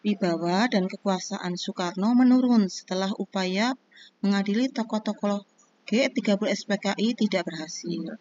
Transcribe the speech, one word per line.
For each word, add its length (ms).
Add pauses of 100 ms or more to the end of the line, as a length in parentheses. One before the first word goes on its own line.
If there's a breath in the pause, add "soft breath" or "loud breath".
wibawa 640
dan 160
kekuasaan 720
Soekarno 560
menurun 560
setelah 480
upaya 560 (480 loud breath)
mengadili 480
tokoh-tokoh 720 (480)
G 240
tiga 240
puluh 160
S 160
P 80
K 160
I 240
tidak 320
berhasil. 720